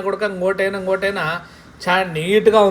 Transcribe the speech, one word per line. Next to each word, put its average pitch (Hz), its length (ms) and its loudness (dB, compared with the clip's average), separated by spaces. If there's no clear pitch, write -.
కూడా 202 260 -4
ఇంకోటైనా 190 500 -2
ఇంకోటైనా 190 420 -2
చాలా 185 200 0
నీట్‌గా 208 540 4